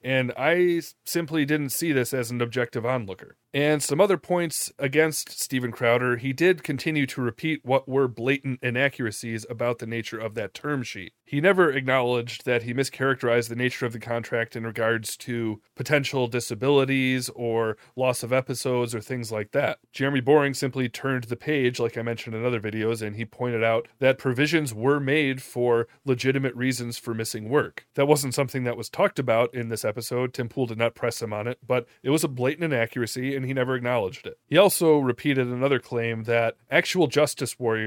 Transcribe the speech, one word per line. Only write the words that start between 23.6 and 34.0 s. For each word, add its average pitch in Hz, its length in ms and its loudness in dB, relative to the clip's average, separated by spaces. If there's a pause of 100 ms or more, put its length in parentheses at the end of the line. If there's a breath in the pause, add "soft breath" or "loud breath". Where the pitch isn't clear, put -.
out 113 260 2 (100)
that 131 200 4
provisions 143 560 0
were 135 260 2
made 135 400 0
for 120 460 0 (180 soft breath)
legitimate 135 500 0
reasons 120 440 -4
for 117 160 -8
missing 110 340 -6
work. - 460 -2
That 139 140 2
wasn't 139 260 4
something 131 300 -2
that 117 120 -2
was 110 140 -10
talked - 280 0
about 120 360 2
in 120 140 -4
this 113 160 -6
episode. 123 500 -4
Tim 120 140 -4
Pool 131 180 -2
did 110 120 -8
not 117 160 0
press - 280 -4
him 107 100 -6
on 104 140 -4
it, 123 200 -6
but 123 200 0 (160 soft breath)
it 131 80 -2
was 156 140 4
a 160 40 0
blatant 143 440 -2
inaccuracy, 127 640 -2
and 135 120 -4
he 135 80 -4
never 131 200 0
acknowledged 123 520 -2